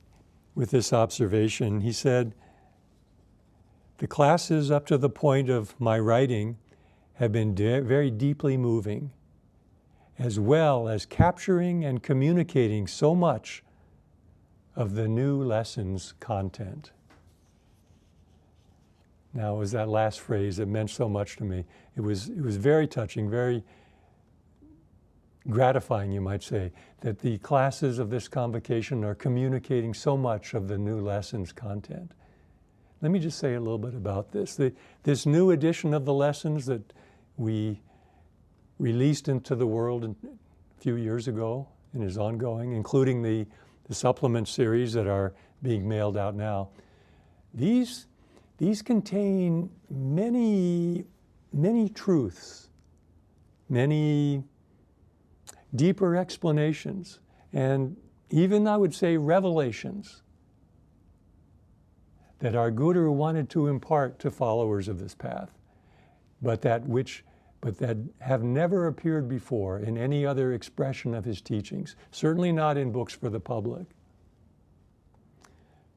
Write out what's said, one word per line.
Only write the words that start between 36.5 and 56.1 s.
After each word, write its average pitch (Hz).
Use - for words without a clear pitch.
that 120
we 110
released 131
into 131
the 120
world 117
a 110
few 123
years 117
ago 113
and 127
is 95
ongoing, 113
including 123
the, 110
the 113
supplement 120
series 117
that 107
are 98
being 110
mailed 104
out 101
now, 101
these, 233
these 208
contain 190
many, 175
many 202
truths, -
many 147
deeper 170